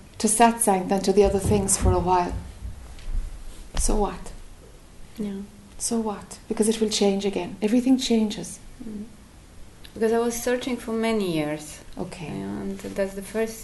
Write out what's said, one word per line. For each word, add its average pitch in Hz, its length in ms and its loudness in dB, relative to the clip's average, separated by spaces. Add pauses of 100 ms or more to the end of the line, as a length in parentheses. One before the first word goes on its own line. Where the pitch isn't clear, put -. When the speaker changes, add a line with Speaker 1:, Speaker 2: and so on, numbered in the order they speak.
(200)
Speaker 1:
to 220 80 2
satsang 208 640 4
than 190 120 2
to 190 120 2
the 202 100 8
other 196 160 4
things 196 380 2
for 185 140 4
a 180 80 4
while, 180 340 2 (1400)
so - 180 2
what? - 360 0 (840)
Speaker 2:
Yeah. 202 240 -6 (360)
Speaker 1:
So 233 220 -2
what? 214 480 -6
Because 220 200 2
it 220 140 2
will 214 80 2
change 202 360 2
again. 190 360 -2
Everything 247 360 4
changes. 214 600 0 (240)
Speaker 2:
Mm. 214 200 -10 (880)
Because 220 200 2
I 233 60 4
was 233 160 0
searching 247 420 -2
for 233 160 -8
many 220 420 0
years. 151 440 -4 (180)
Speaker 1:
Okay. 185 300 -8
Speaker 2:
And 196 520 -6
that's 196 360 -4
the 196 80 -8
first 220 400 -4